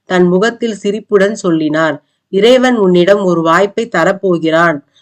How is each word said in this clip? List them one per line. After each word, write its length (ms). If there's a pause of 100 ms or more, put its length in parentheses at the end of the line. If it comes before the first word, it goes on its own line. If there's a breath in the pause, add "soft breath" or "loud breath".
தன் 220
முகத்தில் 480
சிரிப்புடன் 680
சொல்லினார், 520 (380)
"இறைவன் 440
உன்னிடம் 460
ஒரு 180
வாய்ப்பை 460
தரப்போகிறான். 880 (240)